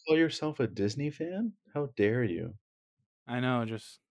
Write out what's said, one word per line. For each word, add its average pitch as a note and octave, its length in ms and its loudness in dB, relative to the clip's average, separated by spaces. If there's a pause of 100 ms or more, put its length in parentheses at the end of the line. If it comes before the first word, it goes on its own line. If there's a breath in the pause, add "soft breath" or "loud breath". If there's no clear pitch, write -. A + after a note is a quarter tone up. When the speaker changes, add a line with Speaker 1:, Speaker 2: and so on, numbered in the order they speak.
Speaker 1:
call D#3 120 4
yourself D#3 420 0
a A#2+ 60 2
Disney A2+ 440 0
fan? F#3 440 -4 (180)
How D3 140 -2 (100)
dare A2 280 4
you? F2 340 -4 (680)
Speaker 2:
I B2 140 -4
know, B2+ 240 2
just A2 360 -8 (100)